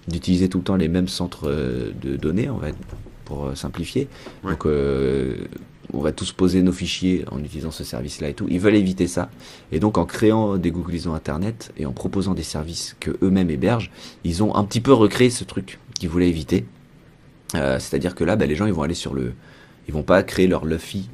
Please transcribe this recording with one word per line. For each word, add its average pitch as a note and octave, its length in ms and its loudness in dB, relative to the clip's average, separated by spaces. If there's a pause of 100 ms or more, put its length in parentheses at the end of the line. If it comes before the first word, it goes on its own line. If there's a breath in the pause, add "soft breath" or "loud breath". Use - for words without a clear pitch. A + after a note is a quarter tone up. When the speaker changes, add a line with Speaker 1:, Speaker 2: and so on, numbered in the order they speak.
Speaker 1:
d'utiliser F2+ 400 2
tout F#2 100 -2
le F2 60 -2
temps G2 120 0
les D#2+ 120 2
mêmes F2+ 200 2
centres, E2+ 400 -6
euh, B1+ 520 -2
de C2+ 160 -4
données, E2+ 320 0
en A#2 100 -4
fait, D2 160 -6 (500)
pour, C#2+ 220 -8
euh, C2+ 80 -4
simplifier. - 540 -4 (340 loud breath)
Speaker 2:
Ouais. F#2+ 100 -2
Speaker 1:
Donc, D#2+ 140 -2
euh, C2+ 720 0 (560)
on C2+ 80 -4
va D2 120 0
tous - 200 -6
poser F#2 300 4
nos F#2 100 6
fichiers F2+ 580 0
en - 140 -6
utilisant D#2 260 -8
ce D2 140 -10
service-là C#2+ 460 -6
et D2 40 -6
tout. - 160 -4
Ils F2+ 80 2
veulent G#2 160 4
éviter F#2 320 4
ça. - 240 -2 (400 loud breath)
Et D#2 80 0
donc, G#2 200 2
en E2+ 80 2
créant G#2+ 500 4
des F2 140 2
Googlisons E2+ 440 -4
Internet F2+ 600 -6
et D2+ 100 -4
en C2+ 60 -4
proposant F#2+ 420 -2
des E2+ 80 -4
services D#2+ 560 -8
que - 240 -4
eux-mêmes F#2 280 4
hébergent, F2+ 420 0 (320 loud breath)
ils E2+ 180 0
ont G#2+ 140 2
un G#2 80 2
petit G#2+ 160 -2
peu C3+ 120 6
recréé A#2 380 6
ce G#2+ 140 -4
truc - 340 -10 (160)
qu'ils F2+ 140 -4
voulaient F2 220 4
éviter. E2 360 0 (880)
Euh, C2+ 240 2
c'est-à-dire D#2+ 360 -2
que E2 100 -2
là, F2+ 100 2
bah, F2+ 120 2
les D2+ 100 0
gens, G2+ 100 0
ils G#2+ 60 2
vont D#2 100 0
aller D#2 120 -2
sur - 200 -6
le... B1+ 200 -4 (520 loud breath)
Ils - 80 -8
vont D#2 80 -2
pas F#2 200 6
créer F#2 260 4
leur D#2+ 160 2
Luffy E2 500 -6